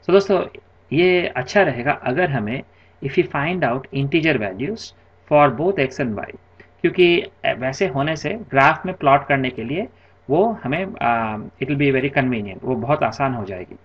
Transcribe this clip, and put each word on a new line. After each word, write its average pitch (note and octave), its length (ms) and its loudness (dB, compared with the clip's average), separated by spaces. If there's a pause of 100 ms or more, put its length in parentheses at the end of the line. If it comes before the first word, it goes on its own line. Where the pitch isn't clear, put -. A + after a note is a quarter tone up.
So E3+ 60 2
दोस्तों, G3 280 4 (500)
ये F3+ 360 2
अच्छा - 360 0
रहेगा B2+ 280 0
अगर D#3 380 0
हमें, A#2+ 320 -4 (400)
if C#3 180 -2
we - 160 2
find D#3+ 340 -2
out C3 240 -4
integer C#3+ 460 2
values G#2+ 480 -6 (440)
for D3 140 8 (160)
both F#3+ 260 2
X - 180 -6
and G#2 140 -4
Y, - 100 -10 (520)
क्योंकि F3 260 4 (500)
वैसे C3+ 300 -2
होने D3 280 -2
से D3+ 180 -6 (160)
ग्राफ C#3+ 360 4
में F#3 100 -4
प्लॉट C#3 320 4
करने C3 220 2
के A#2 140 -8
लिए D#3+ 240 -4 (420)
वो D#3+ 140 4 (200)
हमें, D#3+ 220 -2
uh, A2+ 760 -2
it C3+ 60 -6
will C#3+ 160 0
be C#3 140 4
very C3+ 200 -2
convenient, A2 440 -2
वो B2 120 -2
बहुत A#2 280 -2
आसान B2+ 300 -2
हो A2 120 -6
जाएगी। F#2 400 -12